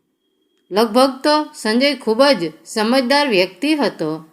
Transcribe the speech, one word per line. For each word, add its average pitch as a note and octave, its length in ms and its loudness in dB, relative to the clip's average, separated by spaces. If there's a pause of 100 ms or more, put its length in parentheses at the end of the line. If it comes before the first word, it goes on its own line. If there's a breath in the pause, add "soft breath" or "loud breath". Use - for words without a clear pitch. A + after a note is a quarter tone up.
(720)
લગભગ A3+ 380 2 (140)
તો D4+ 320 0
સંજય B3+ 400 0
ખૂબ A3 280 0
જ F#3+ 280 0 (140)
સમજદાર C4 640 0
વ્યક્તિ G#3 480 0
હતો. D#3+ 580 -4